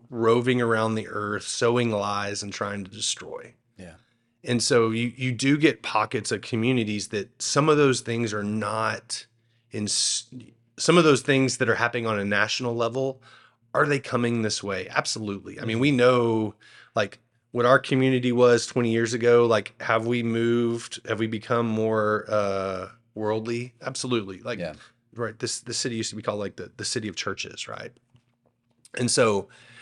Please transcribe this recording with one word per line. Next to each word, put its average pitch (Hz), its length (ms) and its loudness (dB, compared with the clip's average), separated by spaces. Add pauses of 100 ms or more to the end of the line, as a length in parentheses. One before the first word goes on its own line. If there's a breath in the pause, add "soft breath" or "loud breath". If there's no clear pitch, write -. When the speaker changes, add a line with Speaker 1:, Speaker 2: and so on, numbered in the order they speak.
Speaker 1:
roving 120 520 4
around 113 340 2
the 107 120 -4
earth, 104 360 -4
sowing 120 480 2
lies 101 520 -4
and 101 80 -10
trying 101 320 -6
to 92 80 -16
destroy. - 640 -8 (240)
Speaker 2:
Yeah. 87 180 -18 (480)
Speaker 1:
And 123 180 0
so 113 300 4
you, 117 240 -4
you 127 160 -4
do 135 260 2
get 151 240 -2
pockets 110 500 -2
of 107 100 -4
communities 110 680 -2
that - 320 -8
some 147 280 0
of 151 80 6
those 139 240 4
things 117 320 -2
are 104 100 -4
not 107 840 -4 (460)
in 104 140 -4
s-, - 420 -2 (500)
some 165 200 4
of 175 60 8
those 143 180 6
things 135 360 2
that 120 120 0
are 110 60 4
happening 117 320 -2
on 107 120 0
a 98 60 -2
national 104 500 0
level, 123 460 -2 (520 soft breath)
are 156 120 4
they 143 140 0
coming 120 420 0
this 107 200 -2
way? 95 280 -6
Absolutely. 104 680 -6
I - 60 -8
mean, 113 140 -2
we 143 120 4
know, 120 640 4 (400 loud breath)
like, 104 240 -2 (320)
what 120 140 0
our 135 140 8
community 131 520 2
was 120 340 6
twenty 120 260 0
years 113 220 0
ago, 120 320 6
like, 110 360 2
have 113 260 0
we 120 160 0
moved? 117 840 0
Have 110 120 -2
we 110 80 0
become 117 400 -2
more, 110 640 0
uh, 98 580 -2 (260)
worldly? 113 680 -4
Absolutely. 117 580 -6
Like, 113 200 -10
Speaker 2:
Yeah. 82 140 -8 (400)
Speaker 1:
right, 113 240 -8
this, - 220 -6
the 120 140 -12
city 120 220 -4
used 110 160 -4
to 107 40 -12
be 107 60 -12
called, 104 180 -4
like, 101 160 -8
the, - 220 -14
the 104 80 -8
city 110 240 -4
of 87 60 -10
churches, - 520 -8
right? - 240 -12 (1040)
And 120 140 0
so, 107 380 2 (320 loud breath)